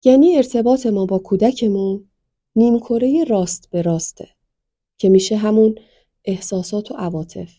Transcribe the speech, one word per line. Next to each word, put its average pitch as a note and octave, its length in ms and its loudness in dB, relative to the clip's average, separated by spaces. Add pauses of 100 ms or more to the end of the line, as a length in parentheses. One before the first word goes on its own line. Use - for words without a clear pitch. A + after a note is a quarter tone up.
یعنی C#4 320 6
ارتباط B3+ 500 0
ما G3+ 200 -2
با F#3+ 120 -2
کودکمون G3 880 -2 (480)
نیمکرهٔ A#3 680 0
راست G3 460 -4
به F3 120 -4
راسته E3 460 -4 (720)
که G3+ 100 0
می‌شه F#3+ 280 4
همون G#3+ 380 2 (540)
احساسات F#3+ 640 -6
و - 40 -10
عواطف. E3+ 640 -10